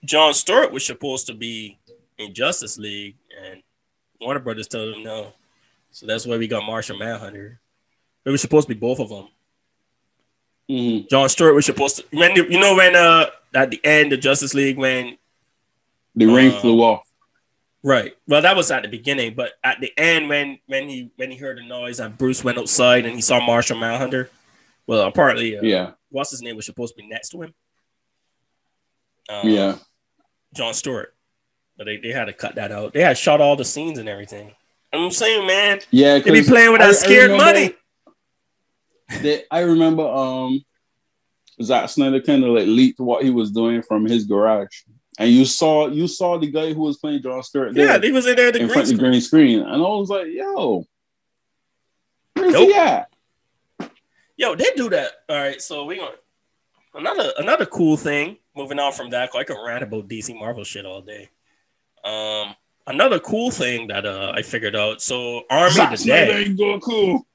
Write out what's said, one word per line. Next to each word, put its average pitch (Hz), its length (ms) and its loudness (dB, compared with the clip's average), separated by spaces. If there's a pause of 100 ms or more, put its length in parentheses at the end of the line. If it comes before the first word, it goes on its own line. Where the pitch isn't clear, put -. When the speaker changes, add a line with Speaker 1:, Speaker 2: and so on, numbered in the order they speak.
Speaker 1:
John 151 300 2
Stewart - 400 0
was 131 120 -8
supposed 131 420 -8
to 120 60 -14
be 110 460 -14 (380)
in 104 160 -16
Justice 135 440 -6
League, 104 380 -14 (300)
and 92 180 -20 (560)
Warner 131 220 -8
Brothers 110 260 -12
told 110 300 -10
him 110 60 -20
no. 110 280 -14 (600)
So - 140 -20
that's 113 200 -6
why 120 100 -6
we 113 140 -4
got 107 160 -6
Martian 107 340 -10
Manhunter. 104 640 -14 (640)
It 131 40 -6
was 139 120 -2
supposed 151 260 2
to 120 80 -8
be 104 40 -18
both 120 200 -4
of 117 80 -6
them. 101 220 -20 (1400)
Speaker 2:
Mm-hmm. 120 400 -4
Speaker 1:
John 135 200 4
Stewart 156 260 6
was 147 100 2
supposed 135 320 -2
to, - 140 -16
when 170 240 4
you, 175 140 4
you 175 100 0
know 196 160 4
when, 185 220 6
uh, 165 300 6 (260)
at 131 180 2
the - 140 -10
end 151 260 4
of 131 80 -2
Justice 139 340 -2
League 139 240 0
when 127 400 -4 (960)
Speaker 2:
The 113 100 4
ring 127 260 6
Speaker 1:
uh, - 80 -4
Speaker 2:
flew 117 240 4
off. 113 240 2 (800)
Speaker 1:
Right. 127 280 0 (140)
Well, 147 140 4
that 185 140 4
was 165 160 -2
at 127 120 -4
the 104 60 -12
beginning, 120 460 -6
but 123 260 -8
at 123 200 -4
the 131 160 -10
end 156 320 0
when, 143 280 -4 (100)
when 135 200 -6
he, 127 300 -14
when 131 140 -10
he 127 60 -20
heard 131 200 -12
the 123 100 -20
noise 123 320 -12
and 110 180 -12
Bruce 131 260 -2
went 120 140 -2
outside 123 480 0
and 117 100 -8
he 120 60 -8
saw 120 240 0
Martian 117 320 0
Manhunter, 127 520 -6 (580)
well, 113 140 0
apparently, 117 560 0
uh, 101 40 -8
Speaker 2:
Yeah. 104 300 0 (180)
Speaker 1:
what's 139 220 -8
his 127 100 -14
name 120 140 -14
was 110 100 -16
supposed 120 300 -12
to 113 60 -20
be 104 80 -20
next 113 200 -14
to 175 120 -18
him? 160 120 -18 (1800)
Um, 104 200 -4
Speaker 2:
Yeah. 101 260 0 (800)
Speaker 1:
John 117 200 -8
Stewart. - 400 -10 (640)
But 107 80 -16
they, 107 120 -8
they 113 140 -12
had 123 140 -6
to 101 80 -12
cut - 220 -12
that 104 160 -8
out. 104 220 -10
They 147 80 0
had 160 160 2
shot 151 240 2
all 143 140 4
the 135 100 -6
scenes 156 320 -8
and 110 100 -12
everything. 104 460 -16 (400)
I'm 170 180 -2
saying, 220 360 0
man, 202 320 2 (120)
Speaker 2:
Yeah, 247 280 6
Speaker 1:
they 202 120 2
be 156 80 8
Speaker 2:
'cause 143 100 2
Speaker 1:
playing 233 220 8
with 226 100 6
that 208 60 10
Speaker 2:
I, - 20 10
I 202 40 10
Speaker 1:
scared 202 380 8
Speaker 2:
remember 294 220 6
Speaker 1:
money. - 200 2 (1500)
Speaker 2:
they, 147 280 -2
I 165 120 0
remember, 165 460 4
um, 131 560 -2 (960)
Zack 113 280 0
Snyder 135 320 0
kinda, 135 260 2
like, 113 200 2
leaked 123 320 4
what 123 240 -2
he 135 80 2
was 113 200 -2
doing 117 300 -2
from 107 240 -2
his 113 200 0
garage. 104 580 -2 (360)
And 113 120 2
you 123 140 6
saw, 156 420 2
you 151 200 -4
saw 175 320 -4
the 156 100 -4
guy 156 240 -4
who 156 80 -6
was 147 160 -4
playing 147 260 -6
John 127 200 -8
Stewart 127 320 -6
Speaker 1:
Yeah, 220 220 6
Speaker 2:
there 180 40 6
Speaker 1:
he 220 100 4
was 262 160 2
in 247 80 4
there, 247 160 4
the 233 100 0
Speaker 2:
in 233 60 0
Speaker 1:
green 226 60 -2
Speaker 2:
front 269 100 2
of 214 60 0
the 247 60 2
Speaker 1:
screen. 131 160 2
Speaker 2:
green 123 100 4
screen. 127 380 4
And - 160 -8
I - 20 -2
was 202 320 -2
like, 196 220 -4
"Yo, 381 540 -6 (1500)
where's 370 200 2
Speaker 1:
Nope. 254 160 6
Speaker 2:
he 403 60 4
at?" 320 340 0 (1300)
Speaker 1:
Yo, 233 180 -2
they 453 200 0
do 247 140 -4
that. 151 220 -2 (180)
All 151 80 -4
right, 139 240 -6
so 147 240 -10
we 165 120 -10
gonna, 151 180 -12 (800)
another, 302 420 -4
another 214 300 -2
cool 160 280 0
thing, 147 420 -6 (180)
moving 139 240 -10
on 139 120 -2
from 123 200 -12
that, 123 200 -4
'cause 123 100 -6
I - 20 -6
could 107 200 -12
rant 120 200 -10
about 107 240 -12
D 110 140 -12
C 117 120 -12
Marvel 113 300 -12
shit 98 220 -14
all 95 160 -16
day. 101 280 -20 (760)
Um, 107 520 -8 (320)
another 180 320 0
cool 233 320 -6
thing 120 380 -6
that, 101 180 -6
uh, 95 280 -8
I 107 60 -4
figured 110 340 -6
out. 107 260 -4
So 120 480 -8
Army 165 260 0
Speaker 2:
Zack 120 180 2
Speaker 1:
of 110 60 -8
the - 40 -8
Speaker 2:
Snyder 147 300 4
Speaker 1:
Dead. 208 140 -2
Speaker 2:
ain't 190 100 -4
going 208 240 -2
cool. 202 540 -2